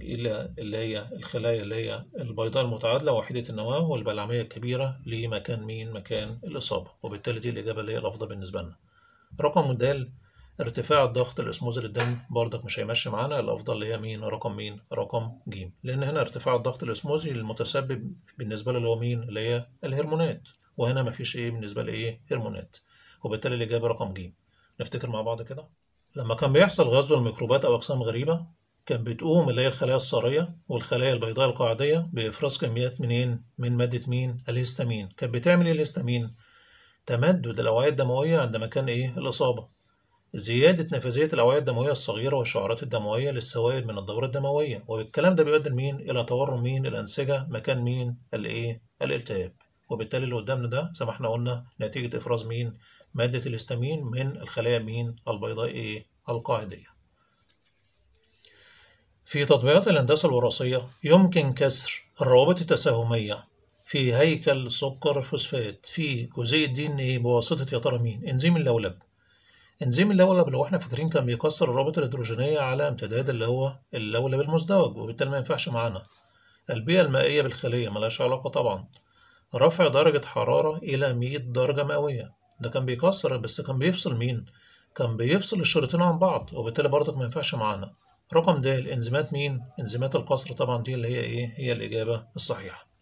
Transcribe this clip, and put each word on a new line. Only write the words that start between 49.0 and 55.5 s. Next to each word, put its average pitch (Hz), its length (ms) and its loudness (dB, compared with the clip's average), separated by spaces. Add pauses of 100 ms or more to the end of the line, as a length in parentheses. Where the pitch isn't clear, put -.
الالتهاب، 120 500 -4 (360)
وبالتالي 113 360 -4
اللي 120 120 -4
قدامنا 120 320 -4
ده 147 260 -2
زي - 100 -6
ما 113 60 -2
إحنا 117 180 -4
قلنا 120 360 -2 (160)
نتيجة 120 360 -6
إفراز 117 300 -2
مين؟ 117 320 -6 (360)
مادة 123 320 0
الهستامين 127 580 -4
من 131 320 -4
الخلايا 117 420 0
مين؟ 117 380 -4 (120)
البيضاء 110 380 -4